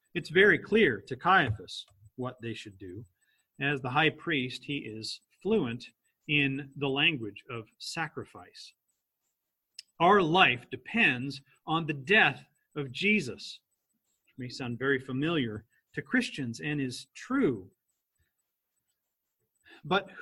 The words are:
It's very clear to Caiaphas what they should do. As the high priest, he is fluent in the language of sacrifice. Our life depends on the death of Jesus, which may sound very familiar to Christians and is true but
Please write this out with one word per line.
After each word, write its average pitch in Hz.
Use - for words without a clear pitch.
It's 170
very 185
clear 156
to 117
Caiaphas 123
what 123
they 113
should 101
do. 98
As 139
the 123
high 151
priest, 143
he 143
is 110
fluent 139
in 139
the 139
language 135
of 113
sacrifice. -
Our 190
life 151
depends 139
on 160
the 151
death 147
of 135
Jesus, 180
which -
may 123
sound 120
very 131
familiar 131
to -
Christians 147
and 151
is 127
true 151
but 190